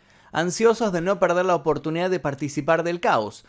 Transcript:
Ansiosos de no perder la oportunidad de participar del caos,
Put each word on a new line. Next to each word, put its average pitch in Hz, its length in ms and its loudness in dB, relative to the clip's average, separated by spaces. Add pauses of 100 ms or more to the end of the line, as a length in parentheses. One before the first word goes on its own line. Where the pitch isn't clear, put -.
(320)
Ansiosos 214 580 2
de 175 100 -2
no 190 200 0
perder 180 240 2
la 185 100 2
oportunidad 160 560 -2
de 180 80 0
participar 151 640 -2
del 175 160 -2
caos, 127 500 -2